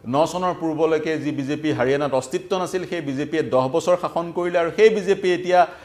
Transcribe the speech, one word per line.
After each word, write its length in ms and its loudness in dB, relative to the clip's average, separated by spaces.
ন 180 2
চনৰ 340 -2
পূৰ্বলৈকে 580 0
যি 140 -4
বিজেপি 420 -2
হাৰিয়ানাত 400 0
অস্তিত্ব 440 -2
নাছিল, 280 -4
সেই 160 -6
বিজেপিয়ে 420 -2
দহ 260 2
বছৰ 320 2
শাসন 300 -4
কৰিলে 280 -2
আৰু 160 0
সেই 140 8
বিজেপি 440 0
এতিয়া 340 4